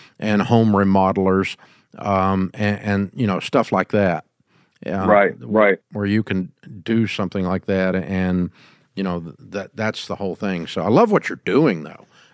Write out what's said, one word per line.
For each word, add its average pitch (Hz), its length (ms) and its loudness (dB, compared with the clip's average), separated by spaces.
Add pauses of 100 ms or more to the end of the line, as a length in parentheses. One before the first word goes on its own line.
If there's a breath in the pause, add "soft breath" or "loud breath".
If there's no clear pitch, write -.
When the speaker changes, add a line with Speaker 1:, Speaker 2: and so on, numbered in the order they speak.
(180 soft breath)
Speaker 1:
and 104 260 0
home 113 280 4
remodelers, 95 840 2 (400 soft breath)
um, 95 560 0
and, 104 260 -2
and, 101 340 -2
you 127 140 -2
know, 92 140 -2
stuff - 320 2
like 95 160 0
that. 95 340 0 (640)
Yeah, 95 200 -4
Speaker 2:
Right, 101 320 4
Speaker 1:
wh-, 117 160 -8
Speaker 2:
right. 104 260 4 (120)
Speaker 1:
where 104 140 -4
you 104 180 2
can 95 300 -4 (280)
do 113 240 0
something 98 380 -4
like 90 220 -4
that, 92 320 0
and, 90 520 -2 (460 soft breath)
you 98 80 -6
know, 87 160 -4
th-, 82 200 -14
that, 92 360 -12
that's 110 320 -6
the 92 80 -6
whole 92 220 -6
thing. 90 300 -4
So - 160 -6
I 82 40 -2
love 202 240 4
what 190 160 0
you're - 160 -10
doing, 107 400 2
though. - 220 -18 (280 soft breath)